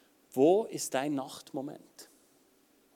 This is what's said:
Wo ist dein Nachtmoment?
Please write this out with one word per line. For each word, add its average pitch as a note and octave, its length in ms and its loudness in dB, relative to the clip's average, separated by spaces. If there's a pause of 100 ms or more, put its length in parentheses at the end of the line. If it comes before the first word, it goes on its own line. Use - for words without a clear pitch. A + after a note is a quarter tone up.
(340)
Wo F3+ 320 6
ist - 280 -8
dein C#3 220 -2
Nachtmoment? - 920 -10 (880)